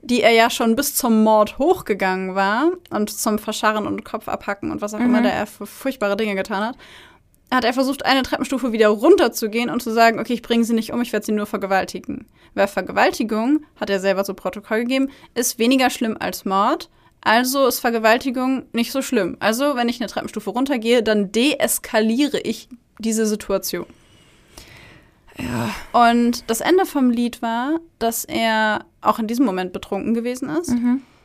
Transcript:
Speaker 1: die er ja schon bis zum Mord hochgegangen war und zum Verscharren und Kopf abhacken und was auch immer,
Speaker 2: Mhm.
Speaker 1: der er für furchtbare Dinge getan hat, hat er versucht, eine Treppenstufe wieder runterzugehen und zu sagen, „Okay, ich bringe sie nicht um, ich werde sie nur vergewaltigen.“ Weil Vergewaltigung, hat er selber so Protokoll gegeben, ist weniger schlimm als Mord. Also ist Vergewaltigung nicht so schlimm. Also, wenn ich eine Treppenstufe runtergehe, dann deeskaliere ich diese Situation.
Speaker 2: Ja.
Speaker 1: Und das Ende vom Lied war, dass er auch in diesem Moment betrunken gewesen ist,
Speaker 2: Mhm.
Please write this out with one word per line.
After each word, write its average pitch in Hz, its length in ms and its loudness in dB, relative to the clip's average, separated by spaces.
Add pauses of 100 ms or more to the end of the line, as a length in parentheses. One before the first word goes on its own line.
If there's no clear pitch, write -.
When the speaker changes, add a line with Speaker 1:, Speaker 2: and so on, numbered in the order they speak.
Speaker 1:
die 240 180 0
er 226 120 2
ja 226 180 4
schon 226 260 0
bis 277 180 -4
zum 220 300 2
Mord 214 340 2
hochgegangen 190 760 -2
war 208 360 0 (200)
und 208 180 -2
zum 208 300 -4
Verscharren 214 480 -2
und 202 180 -6
Kopf - 240 -10
abhacken - 420 -6
und 214 120 -6
was 208 100 -6
auch 214 80 -6
immer, 240 200 4
Speaker 2:
Mhm. 240 40 2
Speaker 1:
der 196 80 4
er 208 140 -2
für - 200 -16
furchtbare 208 520 -4
Dinge 214 160 -2
getan 190 280 -4
hat, 233 140 -4 (760)
hat 254 140 2
er 254 80 4
versucht, 262 320 0
eine 262 180 4
Treppenstufe 254 500 -2
wieder 214 160 6
runterzugehen 233 840 4
und 240 120 -4
zu 233 80 -6
sagen, 226 300 4
„Okay, 233 140 -2
ich - 80 -6
bringe 233 220 2
sie 226 100 0
nicht 220 180 -2
um, 240 80 -4
ich 233 140 -4
werde 208 100 -2
sie 220 80 -2
nur 208 140 -2
vergewaltigen.“ 196 800 -4 (260)
Weil 196 160 2
Vergewaltigung, 220 960 0 (160)
hat 202 80 -6
er 196 120 0
selber 190 240 0
so 196 100 -6
Protokoll 208 460 -4
gegeben, 269 300 0 (240)
ist - 240 -2
weniger 247 300 4
schlimm 226 320 -2
als - 240 -6
Mord. 208 460 0 (320)
Also 254 440 2
ist 247 140 0
Vergewaltigung 247 920 0
nicht 233 200 -2
so 269 80 -2
schlimm. 220 400 -2
Also, 247 360 0
wenn 240 120 0
ich 240 120 -4
eine 214 100 -6
Treppenstufe - 400 -6
runtergehe, 240 520 2
dann 208 300 0
deeskaliere 226 1080 2
ich - 280 -6 (300)
diese 220 260 0
Situation. 196 600 -4 (1500)
Speaker 2:
Ja. 233 360 -4 (360)
Speaker 1:
Und 240 380 2
das 226 120 -2
Ende 370 260 2
vom 262 240 2
Lied 240 320 -2
war, 247 380 -2 (180)
dass 226 260 -2
er 220 600 0 (160)
auch - 180 0
in 226 80 -2
diesem 240 180 0
Moment 185 280 -2
betrunken 196 420 -4
gewesen 247 340 -4
ist, 320 220 -4
Speaker 2:
Mhm. 240 320 0 (220)